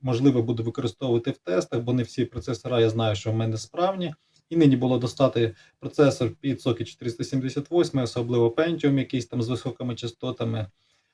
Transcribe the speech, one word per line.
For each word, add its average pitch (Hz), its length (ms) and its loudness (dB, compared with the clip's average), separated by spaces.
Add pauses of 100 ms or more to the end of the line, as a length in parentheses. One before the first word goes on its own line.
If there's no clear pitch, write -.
можливо, 127 400 4
буду 113 220 -2
використовувати 117 680 -2
в - 60 -8
тестах, 175 440 -2
бо 120 120 -2
не 123 100 0
всі 117 220 -4
процесора, 120 540 -4
я 113 100 6
знаю, 110 260 0
що 110 160 -4
в 110 40 0
мене 113 220 -2
справні. 175 560 -2 (360)
І 165 80 0
нині 143 200 8
було 127 200 2
достати 120 580 0 (240)
процесор 131 500 2 (120)
під 135 200 -4
сокет 120 260 -2
чотириста 120 360 -8
сімдесят 135 480 -4
восьмий, 170 320 2
особливо 120 460 0
Pentium 156 480 0
якийсь 131 280 -2
там 123 160 -4
з 113 80 -2
високими 123 460 -6
частотами, 113 720 -6 (460)